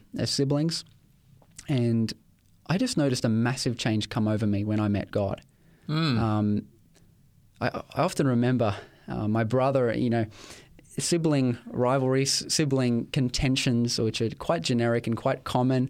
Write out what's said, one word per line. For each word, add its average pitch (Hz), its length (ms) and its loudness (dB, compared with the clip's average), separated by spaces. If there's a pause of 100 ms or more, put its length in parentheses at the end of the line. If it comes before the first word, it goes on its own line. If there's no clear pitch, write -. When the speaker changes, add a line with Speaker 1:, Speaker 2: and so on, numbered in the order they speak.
(180)
Speaker 1:
as 117 120 -2
siblings. 143 540 -2 (840)
And 117 440 2 (560)
I 175 100 2
just 254 200 -2
noticed 139 280 2
a 117 40 2
massive 120 480 0
change 107 320 -2
come 107 180 0
over 107 180 0
me 104 180 0
when 107 160 0
I 104 100 2
met 101 200 -2
God. 98 320 -2 (460)
Speaker 2:
Mm. 151 320 0
Speaker 1:
Um, 107 460 0 (960)
I, 127 80 -2
I - 340 -4
often 165 240 0
remember, 120 480 2 (320)
uh, 113 200 -4
my 110 160 0
brother, 127 500 2
you 120 160 0
know, 113 160 0 (720)
sibling 143 600 2 (100)
rivalries, 131 760 0 (100)
sibling 131 540 2
contentions, 123 920 0
which 113 220 0
are 110 100 0
quite 165 300 -2
generic 120 460 0
and 113 80 0
quite - 280 -2
common. 131 460 0